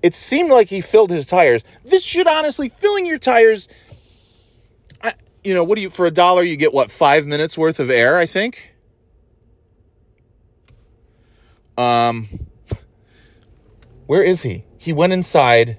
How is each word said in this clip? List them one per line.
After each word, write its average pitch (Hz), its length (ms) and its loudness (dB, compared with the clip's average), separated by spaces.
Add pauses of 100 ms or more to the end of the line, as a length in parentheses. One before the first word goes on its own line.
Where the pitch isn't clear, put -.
It 170 140 0
seemed 320 340 -2
like 240 200 4
he 196 120 -8
filled 214 280 2
his 160 180 -6
tires. 147 360 2 (200)
This 359 200 0
should 339 240 -2
honestly, 302 420 -2
filling 403 360 -4
your 320 120 -6
tires, 226 500 2 (1300)
I, - 120 -8 (300)
you 196 100 -4
know, 175 100 0
what 185 120 0
do 214 60 -6
you, 190 80 -8
for 180 160 -2
a 165 60 2
dollar, 180 320 4
you 170 120 -4
get, 147 180 0
what, 131 180 0
five 147 340 2
minutes 147 320 -6
worth 160 220 -2
of 127 100 -4
air, 127 280 2
I 170 80 0
think? 202 500 -8 (3000)
Um, 117 500 0 (1800)
where - 180 0
is 180 200 0
he? 104 220 -8 (120)
He 165 160 -8
went 175 200 0
inside. 120 640 2